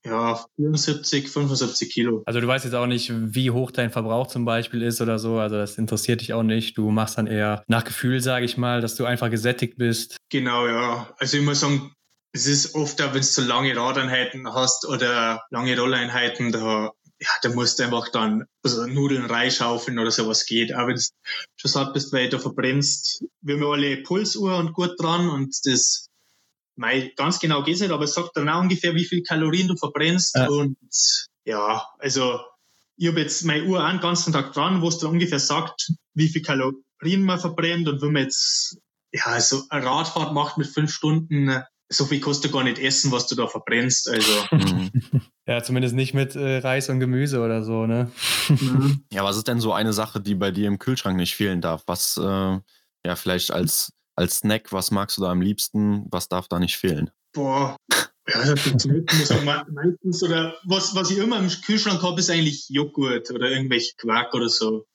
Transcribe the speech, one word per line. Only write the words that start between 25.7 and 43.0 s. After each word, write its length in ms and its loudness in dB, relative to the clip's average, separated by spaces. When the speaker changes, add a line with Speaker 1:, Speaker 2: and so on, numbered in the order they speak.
Speaker 1:
mei, 400 -2
ganz 220 0
genau 240 0
geht's 180 0
nicht, 120 0
aber 120 -2
es 100 -2
sagt 220 -4
dann 120 0
auch 120 2
ungefähr, 360 2
wie 80 2
viel 180 0
Kalorien 460 2
du 80 2
verbrennst. 580 0
Speaker 2:
Ja. 140 4
Speaker 1:
Und 280 2
ja, 420 -2
also 420 0
ich 100 0
hab 100 2
jetzt 280 -2
meine 200 0
Uhr 220 2
auch 40 2
den 100 0
ganzen 320 0
Tag 200 0
dran, 300 2
wo 60 2
es 100 -2
dann 120 -2
ungefähr 280 2
sagt, 540 -2
wie 140 4
viel 140 -2
Kalorien 800 0
man 160 2
verbrennt 500 0
und 140 0
wenn 100 2
man 120 4
jetzt, 520 0
ja, 280 0
so 300 2
eine 160 -2
Radfahrt 480 -2
macht 240 -2
mit 80 -2
fünf 260 -2
Stunden, 720 0
so 160 0
viel 120 0
kannst 260 -2
du 60 0
gar 140 0
nicht 140 0
essen, 340 2